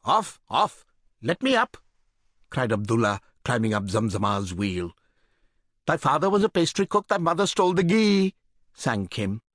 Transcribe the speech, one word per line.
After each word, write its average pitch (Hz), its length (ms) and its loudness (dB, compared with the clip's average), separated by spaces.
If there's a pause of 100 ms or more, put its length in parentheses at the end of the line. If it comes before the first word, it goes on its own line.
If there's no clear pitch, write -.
"Off, 202 340 0 (100)
off, 147 360 0 (360)
let 170 220 -4
me 262 120 2
up," 233 220 -2 (720)
cried 123 220 -2
Abdullah, 104 480 0 (240)
climbing 113 300 0
up 101 160 -2
Zamzama's 101 640 -2
wheel. 90 400 -4 (920)
"Thy 156 120 0
father 156 320 0
was 202 140 2
a 220 60 0
pastry 175 360 0
cook, 202 220 -2
thy 202 100 0
mother 170 300 0
stole 185 260 2
the 180 100 2
ghee," 196 520 2 (380)
sang 101 340 -4
Kim. 104 340 -6 (140)